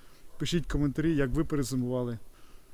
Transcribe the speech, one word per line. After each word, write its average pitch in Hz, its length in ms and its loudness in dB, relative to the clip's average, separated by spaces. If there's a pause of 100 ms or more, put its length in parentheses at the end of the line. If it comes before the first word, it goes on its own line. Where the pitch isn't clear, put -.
(380)
пишіть 156 280 0
коментарі, 147 500 2
як 139 140 4
ви 147 140 2
перезимували, 123 760 0 (560)